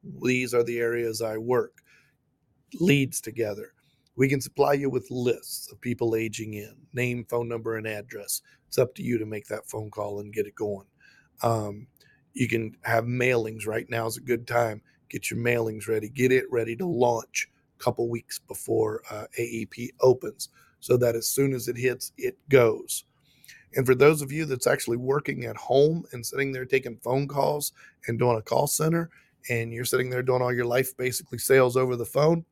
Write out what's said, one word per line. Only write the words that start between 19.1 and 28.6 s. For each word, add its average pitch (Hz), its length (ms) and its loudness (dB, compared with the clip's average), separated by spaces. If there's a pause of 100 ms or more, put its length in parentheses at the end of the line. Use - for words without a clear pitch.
A 120 40 -2
E 117 240 -4
P 117 340 -12
opens, 127 500 2 (300)
so - 180 2
that 120 180 4
as 113 120 -4
soon 139 260 0
as 117 140 -6
it 120 100 -6
hits, 123 400 -2
it 127 200 -6 (120)
goes. 120 560 4 (680)
And 131 100 0
for 127 100 6
those 143 260 8
of 139 100 -8
you 156 140 -4
that's 131 220 -2
actually 127 300 0
working 135 480 -2
at 110 120 -8
home 151 540 4
and 120 140 -10
sitting 135 260 -2
there 127 140 -6
taking 127 320 0
phone 135 300 0
calls 143 460 -2 (340)
and 117 120 -2
doing 120 180 4
a 110 40 -4
call - 260 2